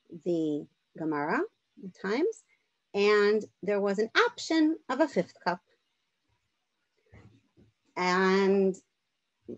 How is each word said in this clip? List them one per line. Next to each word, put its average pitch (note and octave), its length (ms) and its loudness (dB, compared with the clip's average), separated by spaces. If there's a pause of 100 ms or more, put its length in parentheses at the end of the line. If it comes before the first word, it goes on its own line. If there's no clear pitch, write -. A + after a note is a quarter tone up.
(260)
the D#3+ 400 -2 (320)
Gemara D#3+ 440 -4 (600)
times, C#4 420 -4 (500)
and G#3 500 4 (200)
there G3 180 -2
was G3 180 0
an A3+ 160 -2
option D#4+ 640 0 (120)
of B3+ 100 -2
a D#4 80 2
fifth F#3+ 260 -4 (100)
cup. F3 160 -2 (2500)
And, F#3+ 800 2 (840)